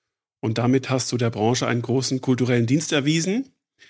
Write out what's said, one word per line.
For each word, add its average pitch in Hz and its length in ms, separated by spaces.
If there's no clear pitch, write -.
Und 113 180
damit 127 320
hast 131 220
du 123 60
der 117 120
Branche 117 380
einen 120 140
großen 127 400
kulturellen 123 440
Dienst 135 260
erwiesen. 165 580